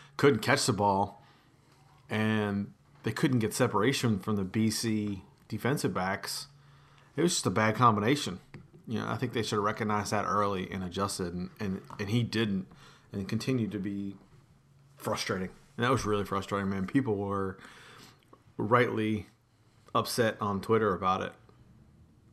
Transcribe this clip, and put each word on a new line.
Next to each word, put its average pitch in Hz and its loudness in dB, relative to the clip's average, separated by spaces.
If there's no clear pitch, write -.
couldn't 135 6
catch 139 2
the 131 2
ball, 101 2
and 107 0
they 113 -2
couldn't 127 2
get 107 0
separation 113 2
from 107 -2
the 98 0
B 110 0
C 107 -2
defensive 117 -2
backs. 95 -4
It 151 0
was 175 2
just - -2
a 113 2
bad 107 4
combination. 110 2
You 110 -4
know, 107 -6
I 113 -4
think 120 -4
they 123 -2
should 110 -2
have 101 0
recognized 104 0
that 104 0
early 95 0
and 98 -6
adjusted, 92 -4
and, 90 -6
and, 95 -4
and 101 -4
he 120 2
didn't, 104 0
and 98 -6
continued 113 -2
to 107 -6
be 98 -6
frustrating. 95 -4
And 120 0
that 123 2
was 123 2
really 101 2
frustrating, 98 -2
man. 98 -2
People 117 0
were 98 -4
rightly 110 2
upset 113 2
on 101 -2
Twitter 107 2
about 92 0
it. 92 -8